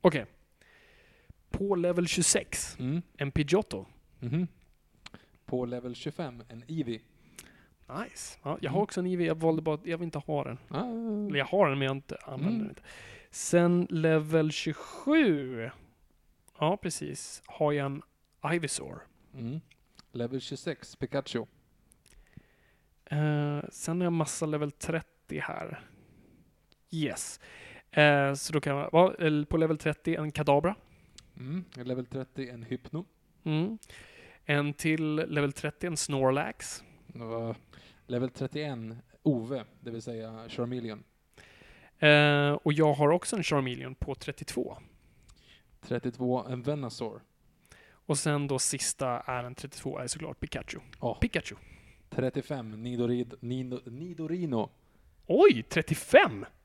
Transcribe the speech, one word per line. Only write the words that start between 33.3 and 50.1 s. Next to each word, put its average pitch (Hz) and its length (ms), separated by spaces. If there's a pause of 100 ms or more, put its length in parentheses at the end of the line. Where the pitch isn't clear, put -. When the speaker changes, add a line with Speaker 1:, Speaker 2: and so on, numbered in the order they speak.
Speaker 1:
Mm. 170 340 (680)
En 143 280
till 156 420
level 147 380
trettio, - 340
en 160 100
Snorlax. 139 880 (300)
Speaker 2:
Och 113 420 (520)
level 123 220
trettioen, 131 680 (260)
Ove, 123 400 (180)
det 120 100
vill 113 100
säga 113 480
Charmeleon. 120 540 (960)
Speaker 1:
Eh, 147 520
och 151 220
jag 151 200
har 143 180
också 180 240
en 180 80
Charmeleon 131 520
på 139 200
trettiotvå. - 600 (1040)
Speaker 2:
Trettiotvå, 123 640
en 127 140
Venusaur. 123 600 (720)
Speaker 1:
Och - 260
sen 147 300
då 131 120
sista - 480 (120)
är 123 240
en 123 120
trettiotvå, - 440
är 127 80
såklart - 320